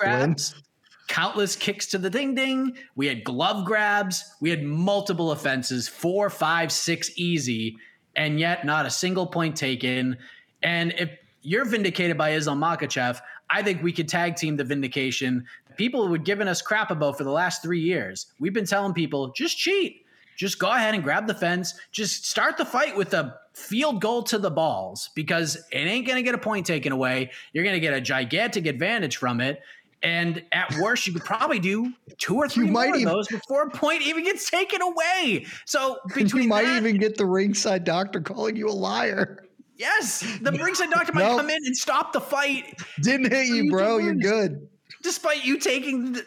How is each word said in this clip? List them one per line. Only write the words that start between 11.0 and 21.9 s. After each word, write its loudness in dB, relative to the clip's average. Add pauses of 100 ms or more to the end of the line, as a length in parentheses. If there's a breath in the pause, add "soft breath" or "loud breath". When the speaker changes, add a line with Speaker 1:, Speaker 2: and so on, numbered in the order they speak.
Speaker 2:
you're 0
vindicated 0
by 2
Islam 0
Makhachev, 0 (300 loud breath)
I 2
think 0
we 0
could -2
tag 0
team -2
the -2
vindication. -2 (320 loud breath)
People 0
were 2
giving 0
us -2
crap 0
about 0
for -4
the -2
last 0
three 0
years. -2 (120)
We've -2
been 0
telling 0
people, -2
"Just -4
cheat. -2 (300 soft breath)
Just -4
go 0
ahead 2
and -2
grab 0
the 0
fence. 0 (160 loud breath)